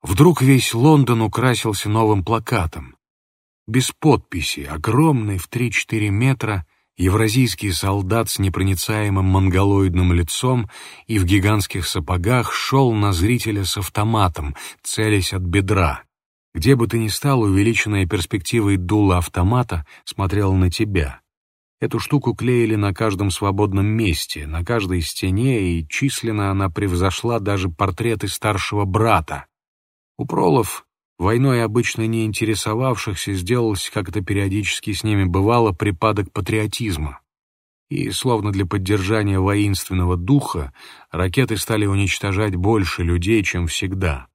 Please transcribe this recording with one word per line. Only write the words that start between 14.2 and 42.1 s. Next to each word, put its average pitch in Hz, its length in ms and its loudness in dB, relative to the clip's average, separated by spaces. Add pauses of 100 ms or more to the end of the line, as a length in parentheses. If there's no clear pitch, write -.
целясь 107 500 0
от 95 80 -4
бедра. 95 640 0 (500)
Где 120 240 4
бы 117 120 0
ты 117 100 -2
ни 110 100 -2
стал, 135 320 0
увеличенная 101 640 2
перспективой 101 720 0
дула 95 400 2
автомата 90 680 0 (180)
смотрела 98 480 -2
на 92 180 4
тебя. 87 500 -2 (600)
Эту 120 200 -2
штуку 127 340 -2
клеили 117 400 2
на 101 180 0
каждом 101 380 -2
свободном 98 560 0
месте, 95 600 -2
на 82 160 -6
каждой 92 380 -2
стене, 95 760 0
и 78 100 -6
численно 107 640 -2
она 98 180 0
превзошла 95 680 0
даже 95 320 -2
портреты 101 580 -2
старшего 104 560 -2
брата. 95 600 0 (720)
У - 80 -6
пролов, - 580 0 (340)
войной 120 440 2
обычно 113 440 -2
не 113 180 -2
интересовавшихся, 107 1120 -2
сделался, 107 580 -2
как 104 160 -4
это 101 140 -4
периодически 101 720 -2
с 95 120 -6
ними 104 200 2
бывало, 101 480 2
припадок 104 600 -2
патриотизма. 101 880 -4 (680)
И, 139 220 -4
словно 104 420 0
для 95 140 0
поддержания 101 720 0
воинственного 95 800 0
духа, 87 560 0 (380)
ракеты 98 460 0
стали 107 300 -2
уничтожать 98 720 0